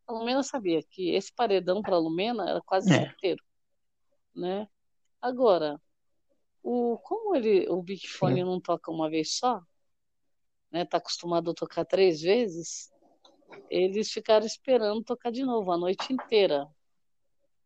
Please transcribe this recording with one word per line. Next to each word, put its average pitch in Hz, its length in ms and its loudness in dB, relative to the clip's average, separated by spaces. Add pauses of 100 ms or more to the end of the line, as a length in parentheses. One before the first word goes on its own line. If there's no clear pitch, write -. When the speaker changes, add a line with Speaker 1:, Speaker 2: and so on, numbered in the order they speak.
Speaker 1:
A 240 60 -10
Lumena 240 300 -2
sabia 185 400 -2
que 185 320 -6
esse 196 200 -2
paredão 196 480 0
pra 196 160 2
Lumena 175 500 -2
era - 140 -2
quase 190 280 0
Speaker 2:
É. 139 60 6
Speaker 1:
certeiro, - 460 -2 (920)
né? 185 320 -6 (540)
Agora, 196 600 2 (840)
o, 240 360 -2
como 415 380 -4
ele, 214 320 4
o 180 140 -2
Big 180 260 -10
Fone - 280 0
Speaker 2:
Sim. 180 80 0
Speaker 1:
não 185 160 -2
toca 170 300 -4
uma 160 200 -2
vez 156 260 -2
só, 247 240 0 (1120)
né, 170 140 -2
tá 170 140 -2
acostumado 170 520 -2
a 160 40 0
tocar 160 300 -4
três 180 380 4
vezes, 180 680 -2 (800)
eles 190 400 0
ficaram 220 360 4
esperando 220 580 0
tocar 240 260 -6
de 254 140 -4
novo 226 280 0
a 170 60 2
noite 175 340 -2
inteira. 180 540 2 (1000)